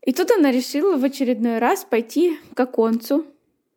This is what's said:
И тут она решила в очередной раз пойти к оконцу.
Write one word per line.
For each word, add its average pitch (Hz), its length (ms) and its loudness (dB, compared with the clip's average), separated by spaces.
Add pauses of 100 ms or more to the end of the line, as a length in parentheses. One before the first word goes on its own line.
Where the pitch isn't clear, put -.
И 262 80 2
тут 370 180 0
она 302 200 4
решила 285 440 0
в 254 80 0
очередной 240 540 -2
раз 285 260 0
пойти 294 540 -2 (160)
к - 60 -4
оконцу. 247 680 0 (520)